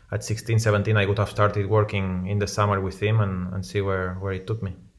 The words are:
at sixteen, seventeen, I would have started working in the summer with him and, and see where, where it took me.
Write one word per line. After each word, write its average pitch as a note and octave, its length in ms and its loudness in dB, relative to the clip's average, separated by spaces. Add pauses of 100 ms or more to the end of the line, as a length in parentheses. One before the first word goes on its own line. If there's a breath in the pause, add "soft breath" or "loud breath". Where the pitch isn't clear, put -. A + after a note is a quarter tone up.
(100)
at G#2 120 -4
sixteen, A2 360 0
seventeen, G#2+ 400 2
I G2 80 4
would G2+ 100 0
have G#2 140 -2
started G2+ 400 2
working F#2+ 560 0
in G2+ 120 0
the G2+ 80 0
summer G2+ 360 2
with F#2 180 -6
him G#2+ 200 4
and, F#2 340 0
and F#2+ 100 -4
see G#2 160 -2
where, F#2 340 -2
where G2 180 -4
it F#2 140 -6
took A2 160 -4
me. F2+ 120 -6 (240)